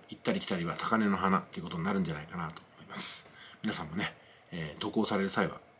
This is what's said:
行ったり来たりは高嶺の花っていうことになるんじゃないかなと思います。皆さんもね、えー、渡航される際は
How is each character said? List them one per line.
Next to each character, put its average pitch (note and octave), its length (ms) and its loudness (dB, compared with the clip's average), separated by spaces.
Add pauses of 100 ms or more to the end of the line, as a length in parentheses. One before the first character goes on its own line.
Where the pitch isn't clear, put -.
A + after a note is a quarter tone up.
行 - 100 -12
っ - 20 -20
た A2 120 2
り F#2+ 60 0
来 - 60 -4
た F#2 120 2
り E2+ 80 0
は E2+ 120 0
高 - 200 2
嶺 G#2 120 6
の G2 80 4
花 F#2+ 220 6
っ - 40 0
て - 140 -12
い F#2 40 -6
う - 20 -8
こ E2+ 60 -8
と E2+ 80 -4
に E2 60 -2
な G2 100 2
る G2 60 2
ん F#2 40 2
じ E2 80 -2
ゃ - 20 -4
な D2+ 100 -6
い - 20 -10
か F2 120 -10
な E2 140 -4
と - 100 -16 (160)
思 - 80 -20
い - 40 -18
ま - 80 -12
す。 - 300 -4 (360)
皆 G#2+ 100 -2
さ F2+ 100 -6
ん D#2 40 -6
も D#2 80 -8
ね、 - 180 -2 (380)
え D#2 260 -6
ー、 E2 40 -10
渡 G#2 100 -2
航 A2 140 4
さ G#2 120 2
れ G2 60 4
る F#2+ 60 2
際 F#2+ 180 4
は - 120 -6 (200)